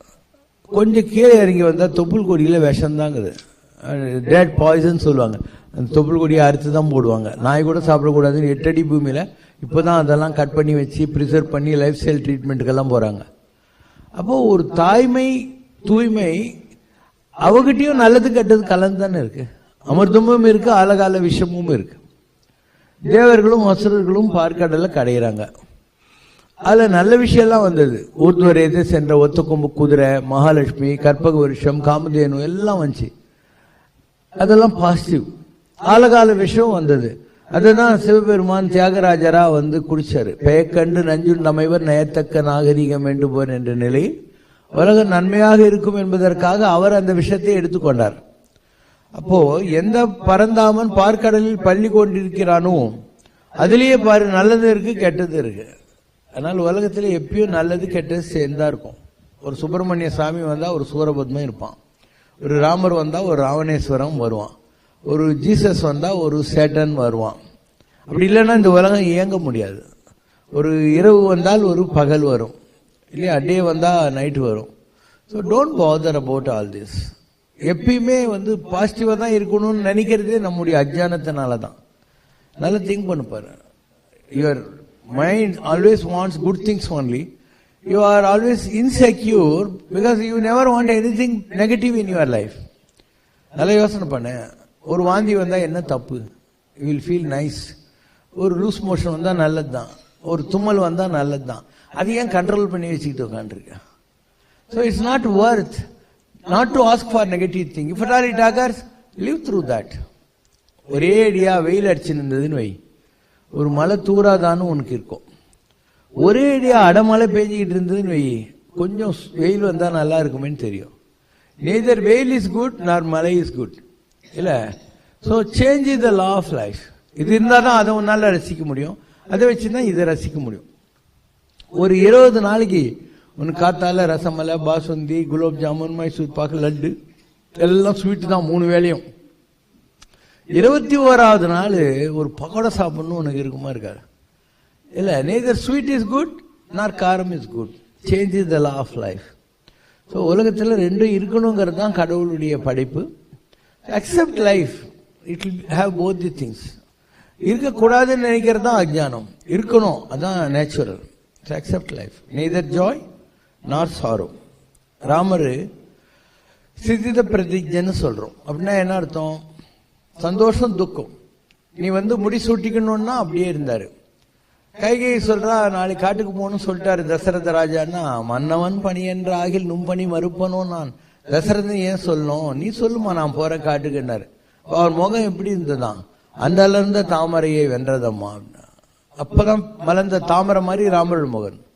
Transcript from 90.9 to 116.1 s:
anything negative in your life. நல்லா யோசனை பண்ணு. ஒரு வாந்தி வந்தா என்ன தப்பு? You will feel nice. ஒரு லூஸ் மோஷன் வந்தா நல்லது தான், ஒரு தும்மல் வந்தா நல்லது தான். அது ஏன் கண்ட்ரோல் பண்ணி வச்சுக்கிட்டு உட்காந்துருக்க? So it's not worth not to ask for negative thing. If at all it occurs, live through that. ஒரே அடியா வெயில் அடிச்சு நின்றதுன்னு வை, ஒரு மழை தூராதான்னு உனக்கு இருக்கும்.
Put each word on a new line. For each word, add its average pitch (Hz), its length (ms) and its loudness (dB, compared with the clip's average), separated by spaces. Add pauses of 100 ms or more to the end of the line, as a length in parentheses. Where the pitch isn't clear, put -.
anything 226 580 -2
negative 220 500 0
in 208 80 -4
your 175 200 0
life. 110 260 -4 (1040)
நல்லா 165 160 0
யோசனை 208 360 0
பண்ணு. 120 420 -10 (300)
ஒரு 175 220 -4
வாந்தி 202 340 0
வந்தா 180 200 -2
என்ன 175 240 -4
தப்பு? 127 400 -8 (600)
You 143 60 -8
will 147 200 -4
feel 175 240 -4
nice. 143 460 -8 (580)
ஒரு 185 320 -4
லூஸ் 202 260 -6
மோஷன் 175 180 -4
வந்தா 165 220 -4
நல்லது 156 380 -2
தான், 123 160 -10 (360)
ஒரு 160 240 -6
தும்மல் 202 300 -2
வந்தா 180 300 -2
நல்லது 143 380 -4
தான். 123 180 -14 (300)
அது 196 220 -4
ஏன் 233 140 -4
கண்ட்ரோல் 196 380 -2
பண்ணி 175 220 -8
வச்சுக்கிட்டு 139 480 -8
உட்காந்துருக்க? 101 340 -16 (1000)
So 233 140 -4
it's 233 380 -2
not 226 60 -8
worth 208 480 2 (760)
not 226 240 2
to 277 60 2
ask 233 300 2
for 220 160 0
negative 180 400 -4
thing. 151 300 -8
If 220 60 -4
at 240 80 -2
all 247 200 2
it 220 80 -4
occurs, 226 380 0 (420)
live 254 280 -6
through 175 220 -4
that. 113 220 -6 (960)
ஒரே 185 420 2
அடியா 185 320 0
வெயில் 180 220 0
அடிச்சு 160 320 -2
நின்றதுன்னு 143 380 -4
வை, 107 260 -8 (720)
ஒரு 147 180 -4
மழை 151 280 0
தூராதான்னு 196 640 2
உனக்கு 156 340 -4
இருக்கும். - 280 -12 (920)